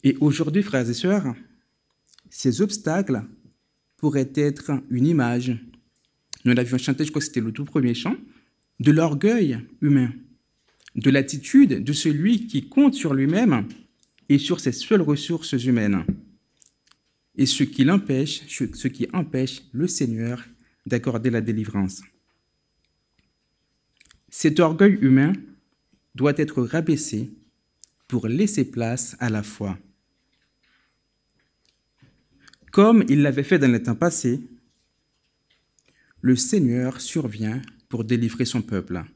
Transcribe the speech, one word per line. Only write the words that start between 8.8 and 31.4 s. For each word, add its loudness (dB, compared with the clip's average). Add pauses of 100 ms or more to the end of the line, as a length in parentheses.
de 4
l'orgueil 2 (220)
humain, 2 (840)
de 2
l'attitude 4
de -4
celui 0
qui -4
compte 4
sur -2
lui-même 2 (600)
et 6
sur -2
ses -2
seules 0
ressources -4
humaines. 0 (1300)
Et 2
ce 0
qui 0
l'empêche, 0
ce, -6 (100)
ce -6
qui -6
empêche -4 (100)
le -2
Seigneur -4 (420)
d'accorder -2
la 0
délivrance. -4 (2250)
Cet 0
orgueil 4
humain 4 (840)
doit 0
être -2
rabaissé -4 (760)
pour -4
laisser 0
place -6
à -2
la -4
foi. -8 (3000)